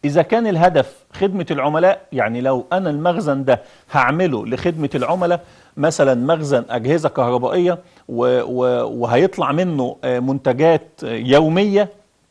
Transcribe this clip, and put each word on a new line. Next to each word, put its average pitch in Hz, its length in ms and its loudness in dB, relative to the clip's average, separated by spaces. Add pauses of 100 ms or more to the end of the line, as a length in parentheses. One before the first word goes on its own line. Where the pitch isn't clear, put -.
إذا 147 160 2
كان 226 260 0
الهدف 165 480 2 (180)
خدمة 190 380 -2
العملاء، 156 500 2 (100)
يعني 120 300 -2
لو 131 320 0
أنا 185 160 -2
المخزن 151 540 -2
ده 127 180 2 (300)
هعمله 139 540 0
لخدمة 147 500 -4
العملاء، 170 480 -2 (340)
مثلا 143 580 2
مخزن 139 340 -2
أجهزة 135 400 -2
كهربائية 139 720 0 (300)
و-، 123 320 0
و-، 120 600 -2
وهيطلع 139 500 0
منه، 151 520 -2
آه، 127 160 -2
منتجات، 139 680 0 (160)
آه، 117 120 -6
يومية، 160 760 2 (420)